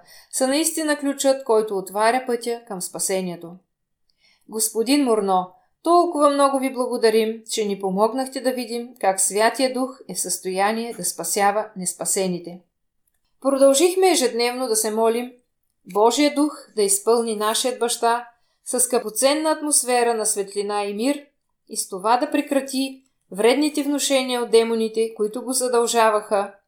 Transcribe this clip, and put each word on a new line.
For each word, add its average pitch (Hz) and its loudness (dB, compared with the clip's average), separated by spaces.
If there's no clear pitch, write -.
са 262 0
наистина 302 0
ключът, 277 0
който 214 2
отваря 220 0
пътя 233 -4
към 220 -8
спасението. 175 -6
Господин 226 0
Морно, 196 2
толкова 339 4
много 277 2
ви 262 -2
благодарим, 226 2
че 220 -2
ни 196 -4
помогнахте 226 -2
да 262 0
видим 240 -8
как 190 2
Святия 254 2
Дух 254 -4
е 185 -12
в - -6
състояние 202 -2
да 175 -10
спасява 202 0
неспасените. 180 -4
Продължихме 277 4
ежедневно 247 0
да 220 0
се 220 0
молим 226 0
Божия 233 4
Дух 285 -2
да 208 0
изпълни 226 0
нашият 220 -2
баща 233 -2
с 254 -4
скъпоценна 269 0
атмосфера 247 0
на 214 -4
светлина 202 -4
и 202 -6
мир 277 -2
и 220 -12
с - -6
това 208 0
да 285 -4
прекрати 269 -4
вредните 269 2
внушения 262 0
от 233 -6
демоните, 226 2
които 214 -4
го 254 -6
задължаваха 226 0